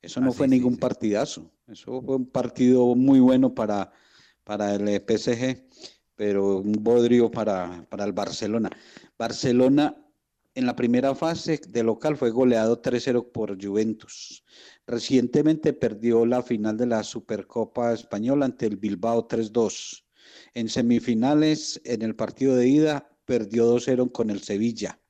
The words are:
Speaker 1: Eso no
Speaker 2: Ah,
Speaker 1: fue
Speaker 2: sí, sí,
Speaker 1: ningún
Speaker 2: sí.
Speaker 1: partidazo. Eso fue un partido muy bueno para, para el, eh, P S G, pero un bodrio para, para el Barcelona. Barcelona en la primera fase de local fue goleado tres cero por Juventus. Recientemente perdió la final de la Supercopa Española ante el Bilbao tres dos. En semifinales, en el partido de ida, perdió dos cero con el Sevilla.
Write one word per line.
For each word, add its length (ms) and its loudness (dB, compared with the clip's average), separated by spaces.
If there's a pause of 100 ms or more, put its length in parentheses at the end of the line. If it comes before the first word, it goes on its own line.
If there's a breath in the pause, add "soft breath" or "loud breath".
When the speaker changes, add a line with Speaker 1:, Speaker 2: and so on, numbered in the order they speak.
Speaker 1:
Eso 180 -10
no 120 2
Speaker 2:
Ah, 20 -6
Speaker 1:
fue 140 0
Speaker 2:
sí, 40 4
sí, 60 6
Speaker 1:
ningún 160 2
Speaker 2:
sí. 60 -6
Speaker 1:
partidazo. 680 -4 (160)
Eso 360 -12
fue 160 -4
un 80 -4
partido 680 2
muy 280 6
bueno 340 4
para, 340 -2 (540 soft breath)
para 320 -2
el, 140 -2
eh, 100 0
P 140 -2
S 200 0
G, 300 -4 (500 loud breath)
pero 440 0
un 160 -2
bodrio 580 4
para, 580 -4
para 140 -8
el 80 -4
Barcelona. 580 -4 (480 loud breath)
Barcelona 760 2 (600)
en 100 -2
la 100 -2
primera 400 0
fase 540 -4
de 140 -2
local 340 -2
fue 140 0
goleado 480 2
tres 260 -2
cero 280 -2
por 300 -6
Juventus. 800 -6 (420 soft breath)
Recientemente 840 0
perdió 540 0
la 180 0
final 320 -4
de 100 -2
la 160 -2
Supercopa 920 -6
Española 500 -2
ante 220 -4
el 100 -2
Bilbao 500 -2
tres 280 -4
dos. 520 -4 (480 soft breath)
En 140 -6
semifinales, 1160 0
en 160 -4
el 120 -4
partido 440 0
de 100 4
ida, 420 2 (140)
perdió 420 0
dos 200 2
cero 260 0
con 180 -2
el 120 -4
Sevilla. 580 -4 (100)